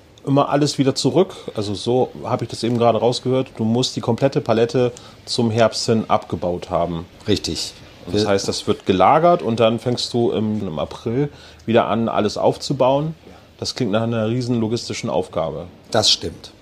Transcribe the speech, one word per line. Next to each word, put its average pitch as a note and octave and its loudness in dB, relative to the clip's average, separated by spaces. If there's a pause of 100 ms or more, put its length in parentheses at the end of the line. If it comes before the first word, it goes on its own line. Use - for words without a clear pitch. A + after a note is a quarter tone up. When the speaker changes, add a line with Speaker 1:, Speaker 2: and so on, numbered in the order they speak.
(260)
Speaker 1:
immer C#3 2
alles D3 0
wieder C3 2
zurück. C#3+ 2 (200)
Also G#2 -4
so A#2+ 0 (140)
habe A#2 -2
ich A2+ -8
das - -8
eben A#2 0
gerade A2+ 4
rausgehört. B2+ 0
Du A2+ -2
musst A#2 0
die - -4
komplette C3+ 0
Palette A#2+ 2 (320)
zum A#2 -2
Herbst A2 2
hin A2+ 2
abgebaut F2+ -2
haben. E2+ -2 (200)
Speaker 2:
Richtig. E2+ -2 (340)
Speaker 1:
Und F2 -4
das G#2 2
Speaker 2:
Wir G#2+ 0
Speaker 1:
heißt, G2 0
das - -6
wird - -2
gelagert C#3 4
und A2+ -2
dann A#2 4
fängst - -4
du A#2 2
im, G#2+ -2
im D#2 -6
April B2 -4 (340)
wieder A2+ 4
an, A2 0
alles G#2 0
aufzubauen. C3+ 0 (440)
Das - -6
klingt G#2+ -2
nach A2 2
einer A2+ -2
riesen A#2+ -2
logistischen A2+ -4
Aufgabe. D#2 -4 (240)
Speaker 2:
Das - 2
stimmt. - -4